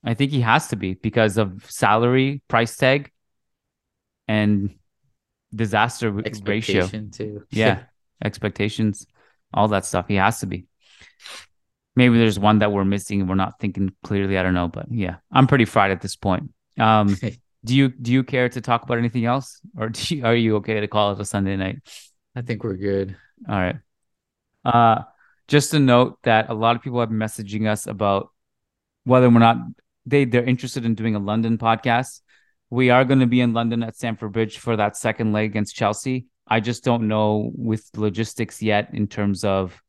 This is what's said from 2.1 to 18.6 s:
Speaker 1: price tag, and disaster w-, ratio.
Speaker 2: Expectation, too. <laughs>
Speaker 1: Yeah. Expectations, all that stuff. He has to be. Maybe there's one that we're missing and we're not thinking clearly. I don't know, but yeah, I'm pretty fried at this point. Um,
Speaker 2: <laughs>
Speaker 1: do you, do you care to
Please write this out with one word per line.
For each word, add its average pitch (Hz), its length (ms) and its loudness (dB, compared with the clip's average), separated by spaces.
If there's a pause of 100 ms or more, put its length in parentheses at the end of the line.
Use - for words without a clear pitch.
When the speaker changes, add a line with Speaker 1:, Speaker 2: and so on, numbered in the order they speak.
Speaker 1:
price 117 280 0
tag, 139 340 0 (1160)
and 104 460 0 (800)
disaster 110 540 0
w-, 104 140 -4 (220)
ratio. 104 380 0
Speaker 2:
Expectation, 104 280 -6
too. 104 360 -12
<laughs> - 40 -20
Speaker 1:
Yeah. 107 340 0 (380)
Expectations, 104 840 -4 (480)
all 107 140 2
that 101 180 0
stuff. 90 200 -4
He 104 100 -2
has 98 240 2
to 104 60 -8
be. 92 200 -8 (1300)
Maybe 123 220 6
there's 110 200 2
one 107 220 4
that 104 120 2
we're 101 120 0
missing 98 360 -2
and 92 80 -2
we're 95 80 0
not 95 220 -2
thinking 98 360 -4 (100)
clearly. 98 340 -2
I 92 40 0
don't 92 120 2
know, 87 140 0
but - 220 -10
yeah, 95 260 -6 (140)
I'm 131 160 6
pretty 127 180 4
fried 98 260 2
at 92 100 -2
this - 160 -10
point. 98 360 -4 (260)
Um, 110 380 4 (240)
Speaker 2:
<laughs> - 240 -20
Speaker 1:
do 120 120 0
you, 139 120 4
do 123 240 -4
you 131 120 2
care 123 240 -2
to 123 120 -8